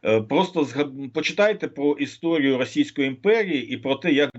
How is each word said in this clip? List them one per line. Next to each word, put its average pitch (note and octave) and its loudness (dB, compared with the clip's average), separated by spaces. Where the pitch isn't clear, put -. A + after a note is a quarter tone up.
Е, A2 4
просто D#3 0
зга-, C3+ -4
почитайте G3 0
про C#3+ 0
історію C#3+ 0
Російської C#3 -2
імперії F3 0
і B2 -6
про C3 -2
те, E3 -2
як C#3 4